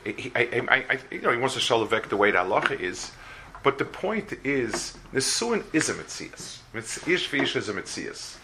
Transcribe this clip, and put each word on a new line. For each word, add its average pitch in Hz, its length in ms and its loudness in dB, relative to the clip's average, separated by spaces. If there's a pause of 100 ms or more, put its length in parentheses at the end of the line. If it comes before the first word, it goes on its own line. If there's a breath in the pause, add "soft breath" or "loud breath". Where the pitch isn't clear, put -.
He, 104 320 -6
I, 117 340 2
I, 127 200 4
I, 131 100 2 (100)
you - 120 -8
know, 196 100 4
he 120 60 4
wants 131 180 0
to 117 60 0
shalvek 110 480 4
the 107 80 0
way 101 120 8
the 92 100 6
halacha 120 400 2
is, 90 320 -6 (520 loud breath)
but 135 160 4
the 147 60 2
point 202 480 -4 (100)
is, 127 540 -2 (160)
Nisuin 214 500 2 (100)
is 151 160 2
a 104 60 0
Metzias. - 640 -12 (140)
Metz-, - 340 -8
Ish 175 220 2
V'ish 139 260 0
is 107 140 -2
a 104 40 -2
Metzias. - 720 -8